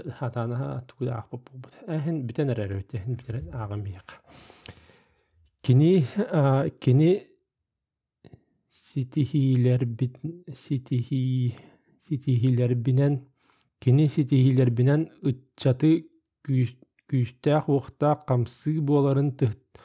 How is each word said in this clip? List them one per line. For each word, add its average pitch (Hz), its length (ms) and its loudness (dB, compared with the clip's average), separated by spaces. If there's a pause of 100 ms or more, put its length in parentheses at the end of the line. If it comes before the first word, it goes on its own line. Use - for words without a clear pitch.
(180)
хатаана 123 680 -6
тугудаах 123 440 -8
болбут. 127 440 -18 (140)
Эхин 156 380 -4
бүтэн 131 280 -4
эрэр 98 260 -6
өтө, 98 200 -10
эхин 117 180 -8
бүтэн 107 340 -10
ага 107 240 -8
миэк. 98 460 -12 (1400)
Кини, 156 420 4 (260)
а, 139 380 2 (120)
кини 156 460 2 (1400)
ситиһиилэр 127 1120 0
бит-, 123 340 -6 (360)
ситиһи-, 127 1000 -4 (540)
ситиһиилэр 123 680 0
бинэн, 131 520 0 (520)
кини 143 300 4
ситиһиилэр 131 640 4
бинэн 135 400 0 (120)
ытчаты 143 840 0 (380)
күүс-, 127 320 0 (340)
күүстээх 143 560 0
уохта 147 480 0 (100)
хамсыы 135 540 -2
буоларын 139 560 0
тых-, 113 240 -2 (240)